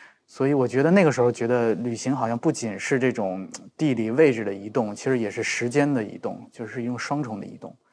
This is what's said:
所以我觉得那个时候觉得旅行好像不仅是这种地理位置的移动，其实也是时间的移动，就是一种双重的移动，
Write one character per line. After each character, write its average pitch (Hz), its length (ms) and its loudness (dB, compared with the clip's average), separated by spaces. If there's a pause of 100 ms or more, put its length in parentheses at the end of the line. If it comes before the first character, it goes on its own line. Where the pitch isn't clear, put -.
(280)
所 135 200 -2
以 143 60 4
我 131 140 4
觉 123 140 2
得 156 100 4
那 196 120 8
个 151 80 6
时 127 80 0
候 120 120 4
觉 117 160 -4
得 117 280 2
旅 117 200 -4
行 131 200 -2
好 120 120 -2
像 117 100 -2
不 156 140 2
仅 107 280 -6
是 - 180 0
这 127 140 2
种 95 360 -4 (280)
地 147 180 0
理 113 180 -2
位 143 200 6
置 110 140 -2
的 98 80 -2
移 98 160 -10
动， 107 260 -2
其 - 100 -14
实 131 120 2
也 110 120 -2
是 110 140 -6
时 - 240 -2
间 143 240 2
的 120 120 0
移 92 140 -10
动， 107 340 -8
就 117 140 -12
是 120 160 -8
一 117 40 -4
种 123 120 -4
双 143 240 -4
重 107 180 -8
的 - 60 -10
移 - 120 -14
动， - 180 -16 (180)